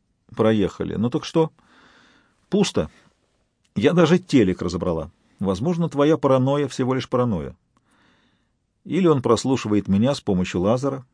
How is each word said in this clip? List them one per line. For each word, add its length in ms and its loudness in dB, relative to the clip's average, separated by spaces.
«Проехали. 600 0
Ну 140 -2
так 140 -4
что?» 280 0
«Пусто. 420 -2
Я 180 2
даже 260 4
телек 440 2
разобрала. 480 -4
Возможно, 500 -2
твоя 280 2
паранойя 500 0
всего 280 -2
лишь 140 -6
паранойя». 460 -4
«Или 240 0
он 120 4
прослушивает 680 0
меня 260 2
с 60 -10
помощью 420 -2
лазера, 520 -2